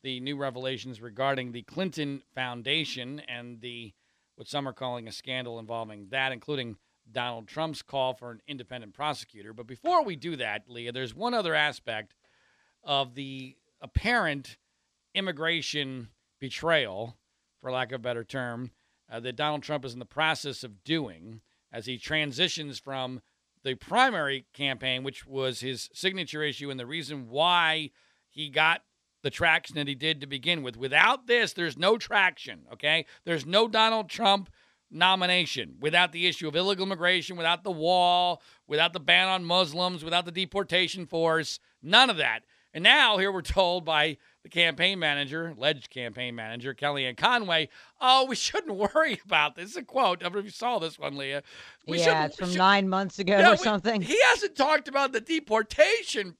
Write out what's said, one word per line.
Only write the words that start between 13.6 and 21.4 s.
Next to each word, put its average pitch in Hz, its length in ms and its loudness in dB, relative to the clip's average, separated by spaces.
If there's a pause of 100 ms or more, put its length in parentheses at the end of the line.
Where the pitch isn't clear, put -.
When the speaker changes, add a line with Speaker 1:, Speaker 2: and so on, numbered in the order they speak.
Speaker 1:
apparent 165 760 0 (580)
immigration 151 960 -4 (300)
betrayal, 120 800 -2 (420)
for 135 120 -8
lack 127 200 -4
of 139 40 -8
a 120 80 -8
better 120 200 -4
term, 120 460 -8 (420)
uh, 117 80 -8
that 120 160 -8
Donald 147 280 -4
Trump 147 200 -6
is 127 100 -10
in 123 60 -14
the 123 60 -14
process 151 580 -2
of 104 200 -18
doing 113 580 -6 (300)